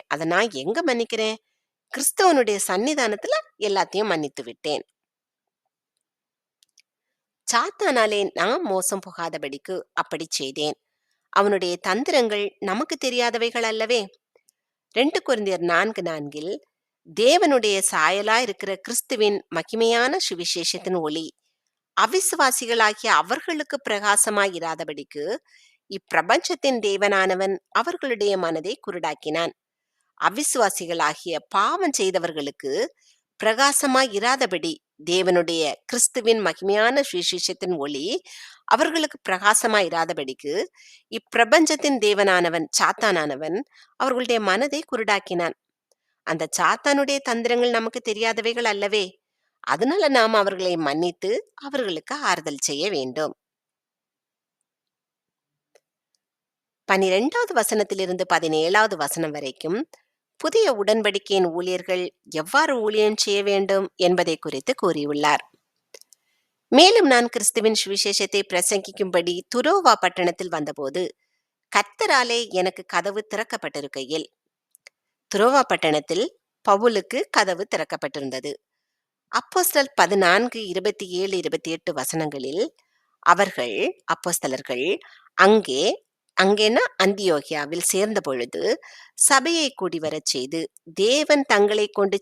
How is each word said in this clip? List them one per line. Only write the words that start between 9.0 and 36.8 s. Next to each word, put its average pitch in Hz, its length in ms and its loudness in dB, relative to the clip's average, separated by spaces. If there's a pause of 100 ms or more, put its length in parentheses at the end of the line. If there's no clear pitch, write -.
அப்படி 160 360 -6
செய்தேன். 147 440 -4 (560)
அவனுடைய 190 480 0 (100)
தந்திரங்கள் 208 640 0 (100)
நமக்கு 214 460 -4
தெரியாதவைகள் 233 560 -2
அல்லவே. 220 580 -2 (720)
ரெண்டு 285 360 0
கொரிந்தியர் 202 320 0
நான்கு 175 420 0
நான்கில், 156 640 -8 (560)
"தேவனுடைய 247 640 4 (100)
சாயலா 196 460 2
இருக்கிற 202 380 -4
கிறிஸ்துவின் 208 680 -2 (100)
மகிமையான 233 640 0
சுவிசேஷத்தின் 175 800 -4
ஒளி 156 360 -6 (640)
அவிசுவாசிகளாகிய 233 1080 2
அவர்களுக்கு 269 720 0 (100)
பிரகாசமாயிராதபடிக்கு 185 1500 -2 (500)
இப்பிரபஞ்சத்தின் 233 920 0
தேவனானவன் 196 800 0 (120)
அவர்களுடைய 226 680 -2
மனதை 165 500 -4
குருடாக்கினான்." 165 640 -4 (720)
அவிசுவாசிகளாகிய 170 1160 -2 (100)
பாவம் 285 440 0
செய்தவர்களுக்கு 170 1000 -4 (500)
பிரகாசமாயிராதபடி, 240 1300 0 (360)
தேவனுடைய 170 600 2 (120)
கிறிஸ்துவின் 226 540 2
மகிமையான 208 600 0